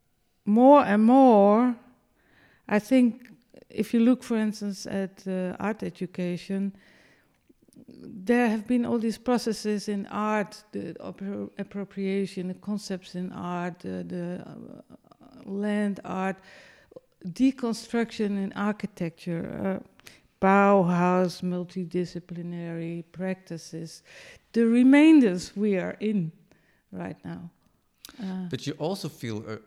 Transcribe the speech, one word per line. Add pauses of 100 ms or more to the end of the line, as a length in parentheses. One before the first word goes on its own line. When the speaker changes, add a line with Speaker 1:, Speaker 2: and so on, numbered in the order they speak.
(440)
Speaker 1:
more
and
more, (920)
I
think (380)
if
you
look,
for
instance,
at,
uh,
art
education, (1300)
there
have
been
all
these
processes
in
art, (100)
the
appro-,
appropriation,
the
concepts
in
art,
uh,
the,
uh, (500)
land
art, (960)
deconstruction
in
architecture,
uh, (540)
Bauhaus,
multidisciplinary
practices, (500)
the
remainders
we
are
in (600)
right
now. (720)
Uh,
Speaker 2:
But
you
also
feel
a,